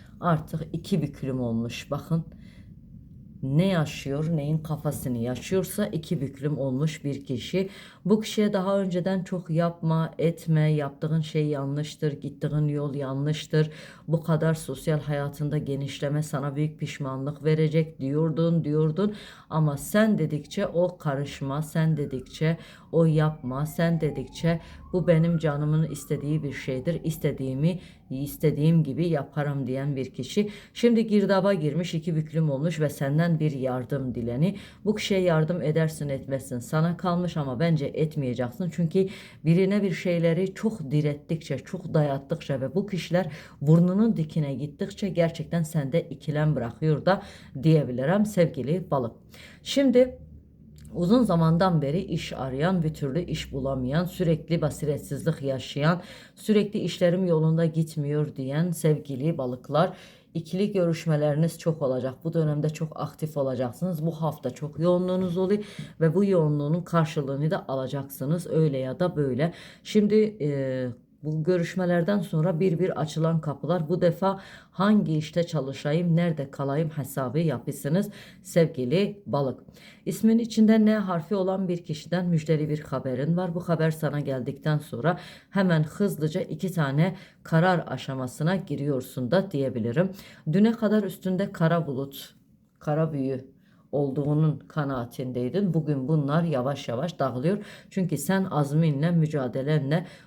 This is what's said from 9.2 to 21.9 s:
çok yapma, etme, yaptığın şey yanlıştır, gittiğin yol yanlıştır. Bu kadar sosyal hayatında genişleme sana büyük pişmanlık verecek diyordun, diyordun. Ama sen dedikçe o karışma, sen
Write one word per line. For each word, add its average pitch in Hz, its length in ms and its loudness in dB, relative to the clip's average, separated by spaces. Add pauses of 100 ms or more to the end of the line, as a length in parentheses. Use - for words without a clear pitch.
çok 175 260 -6
yapma, 165 680 0
etme, 156 540 2
yaptığın 151 480 0
şey 156 260 0
yanlıştır, 147 680 -2
gittiğin 151 560 -2
yol 147 260 -2
yanlıştır. 143 760 0 (380)
Bu 160 140 0
kadar 160 320 2
sosyal 151 460 -4
hayatında 147 580 -2
genişleme 139 640 -2
sana 143 340 -4
büyük 151 240 -2
pişmanlık 139 640 -6
verecek 156 560 2
diyordun, 156 640 2
diyordun. 156 500 2 (360)
Ama 151 260 2
sen 208 420 2
dedikçe 156 480 -2
o 175 320 0
karışma, 139 640 -4
sen 160 340 2